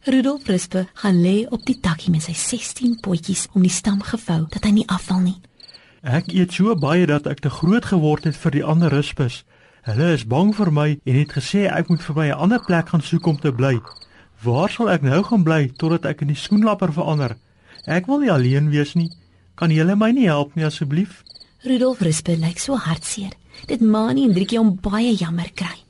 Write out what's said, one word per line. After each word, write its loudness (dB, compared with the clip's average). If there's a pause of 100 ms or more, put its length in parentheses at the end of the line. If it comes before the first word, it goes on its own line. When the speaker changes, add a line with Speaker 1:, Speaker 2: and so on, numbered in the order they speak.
Speaker 1:
Rudolf 2
Rispe -2
gaan 2
lê 2
op -6
die -2
takkie -2
met 2
sy -8
sestien -4
potjies -4
om 4
die 4
stam -2
gevou -4
dat -10
hy 2
nie 4
afval -2
nie. 0 (680)
Speaker 2:
"Ek -2
eet 2
so 2
baie 2
dat 0
ek -4
te -2
groot 0
geword 2
het -2
vir -2
die -2
ander 2
rispes. -2 (380)
Hulle 0
is -2
bang 2
vir 0
my 0
en 0
het 0
gesê -2
ek -2
moet 0
vir -6
my 0
'n -2
ander 2
plek 0
gaan 0
soek -2
om 2
te 0
bly. 0 (600)
Waar 0
sal -2
ek 2
nou 2
gaan 2
bly 2
totdat -2
ek -4
in -2
die -2
skoenlapper 0
verander? -2 (500)
Ek -2
wil 0
nie 2
alleen 2
wees 0
nie. 0 (440)
Kan 0
julle 2
my 2
nie 2
help 0
nie, -2
asseblief?" -4 (420)
Speaker 1:
Rudolf 0
Rispe 0
lyk -2
so -4
hartseer. -6 (340)
Dit -4
Mani 2
en 4
Driekie 0
hom 4
baie 0
jammer -4
kry. -6 (160)